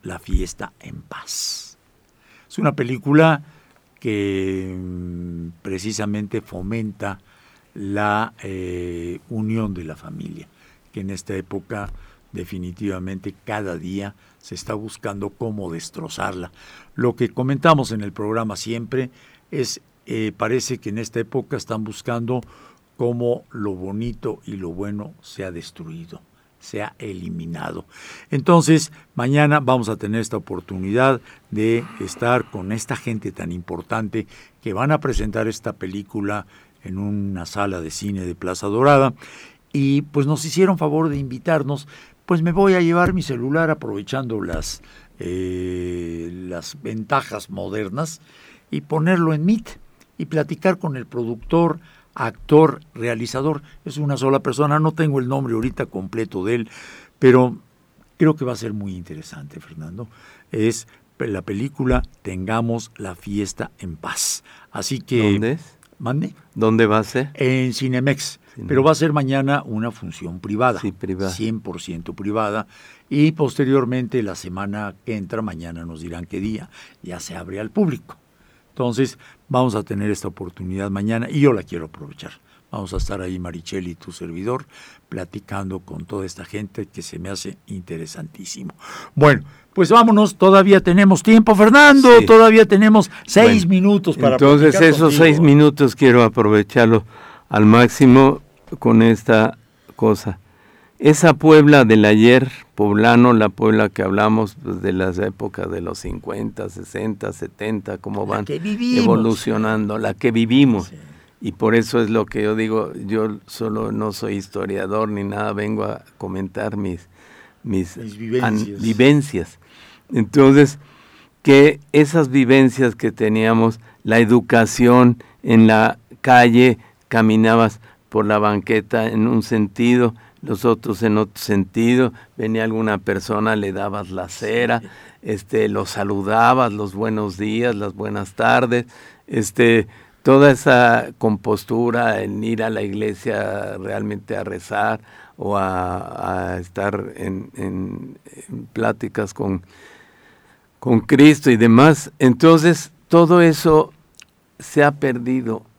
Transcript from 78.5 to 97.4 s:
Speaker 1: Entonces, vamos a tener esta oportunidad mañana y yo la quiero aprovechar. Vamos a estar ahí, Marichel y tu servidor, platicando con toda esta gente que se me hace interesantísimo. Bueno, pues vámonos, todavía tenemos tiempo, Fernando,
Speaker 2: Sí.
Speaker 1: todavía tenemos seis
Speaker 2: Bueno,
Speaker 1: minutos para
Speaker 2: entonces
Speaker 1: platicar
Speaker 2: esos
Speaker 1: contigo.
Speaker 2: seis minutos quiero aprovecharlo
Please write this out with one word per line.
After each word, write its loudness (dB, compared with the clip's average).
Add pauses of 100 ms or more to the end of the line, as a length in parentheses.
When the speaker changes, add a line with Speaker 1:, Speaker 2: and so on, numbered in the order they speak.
Speaker 1:
Entonces, -4 (300)
vamos 0
a -4
tener -6
esta -8
oportunidad -10
mañana -4
y -4
yo 4
la -4
quiero -12
aprovechar. -20 (400)
Vamos -12
a -6
estar -6
ahí, -8
Marichel -12
y -12
tu -20
servidor, -10 (420)
platicando -10
con -16
toda -10
esta -18
gente -12
que -18
se -16
me -12
hace -12
interesantísimo. -16 (400)
Bueno, 6 (300)
pues 2
vámonos, 6
todavía 6
tenemos 4
tiempo, 6
Fernando, 10
Speaker 2:
Sí. 4
Speaker 1:
todavía 10
tenemos 6 (160)
seis 6
Speaker 2:
Bueno, 4
Speaker 1:
minutos 2
para 2
Speaker 2:
entonces 8
Speaker 1:
platicar 6
Speaker 2:
esos 2
Speaker 1:
contigo. 6
Speaker 2:
seis 6
minutos 6
quiero 6
aprovecharlo 4 (440)